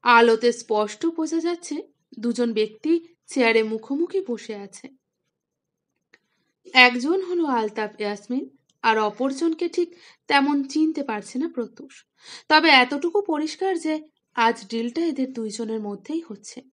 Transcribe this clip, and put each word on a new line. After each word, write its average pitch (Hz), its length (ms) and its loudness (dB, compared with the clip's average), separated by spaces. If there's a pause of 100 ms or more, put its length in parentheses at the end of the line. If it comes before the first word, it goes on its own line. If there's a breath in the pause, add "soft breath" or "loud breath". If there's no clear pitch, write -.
আলোতে 233 500 6
স্পষ্ট 214 540 -2
বোঝা 320 340 -2
যাচ্ছে 339 420 -6 (360)
দুজন 233 340 -2
ব্যক্তি 214 520 -2 (220 loud breath)
চেয়ারে 226 360 4
মুখোমুখি 269 680 -4
বসে 226 260 -8
আছে। 202 340 -16 (1800)
একজন 254 500 4
হলো 349 220 -2
আলতাফ 220 560 -4
ইয়াসমিন, 208 560 -6 (260)
আর 220 160 2
অপরজনকে 269 720 -2
ঠিক 339 260 -4 (340 loud breath)
তেমন 285 360 2
চিনতে 311 380 -2
পারছে 214 360 -8
না 320 100 -4
প্রত্যুষ। - 580 -12 (420 loud breath)
তবে 311 200 4
এতটুকু 285 540 4
পরিষ্কার 330 560 -4
যে 311 240 -4 (320)
আজ 226 340 0
ডিলটা 233 360 -4
এদের 262 280 -4
দুইজনের 220 480 -8
মধ্যেই 208 400 -8
হচ্ছে। - 420 -18 (100)